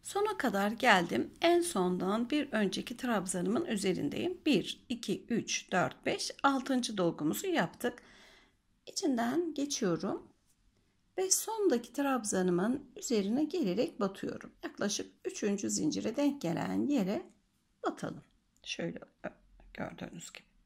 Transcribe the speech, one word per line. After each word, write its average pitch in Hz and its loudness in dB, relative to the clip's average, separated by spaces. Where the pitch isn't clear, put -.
Sona 403 0
kadar 202 2
geldim. 208 4
En 339 6
sondan 190 0
bir 302 0
önceki 208 0
trabzanımın 196 0
üzerindeyim. 196 0
Bir, - 2
iki, - -4
üç, - -2
dört, - 0
beş, - -2
altıncı 254 0
dolgumuzu 170 0
yaptık. 240 -2
İçinden 285 0
geçiyorum. 247 -2
Ve 370 2
sondaki 381 2
trabzanımın 214 0
üzerine 220 0
gelerek 294 0
batıyorum. - -4
Yaklaşık - -4
üçüncü 208 -2
zincire 208 0
denk 285 2
gelen 185 0
yere 247 0
batalım. - -6
Şöyle - -6
gördüğünüz - -10
gibi. - -18